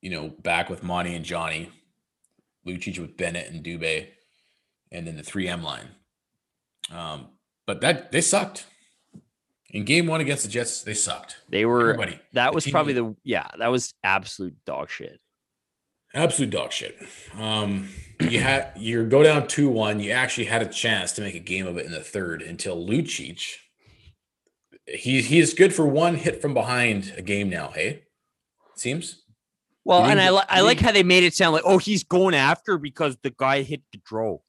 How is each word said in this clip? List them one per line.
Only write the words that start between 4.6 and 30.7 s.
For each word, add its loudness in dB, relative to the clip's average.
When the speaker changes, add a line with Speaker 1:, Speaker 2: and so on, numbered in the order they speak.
Speaker 1:
and -12
then -12
the -16
three -4
M -6
line. -12
Um, -12
but -6
that, -2
they 2
sucked. -2
In -6
game 2
one -2
against -2
the -8
Jets, -6
they -8
sucked. -6
Speaker 2:
They 0
were, 4
Speaker 1:
Everybody. -4
Speaker 2:
that 2
Speaker 1:
The -4
Speaker 2:
was -2
Speaker 1:
team -4
Speaker 2:
probably 2
Speaker 1:
was 0
Speaker 2:
the, -14
yeah, -2
that 0
was -2
absolute -2
dog -8
shit. -16
Speaker 1:
Absolute 0
dog -6
shit. -10
Um, -4
you 0
had, 0
you -2
go 6
down 6
two 2
one. 0
You -4
actually -2
had 0
a -4
chance -2
to -8
make -8
a -12
game -6
of -6
it -8
in -12
the -10
third -8
until -8
Lucic. -4
He, -2
he 4
is 4
good 6
for 4
one 2
hit -2
from -2
behind 0
a -12
game -2
now, -6
hey? -6
Seems. -8
Speaker 2:
Well, 6
Speaker 1:
He 6
Speaker 2:
and 6
I 6
Speaker 1:
didn't 6
Speaker 2:
li-, 6
Speaker 1:
get, -2
Speaker 2:
I 2
Speaker 1:
he 8
Speaker 2:
like 6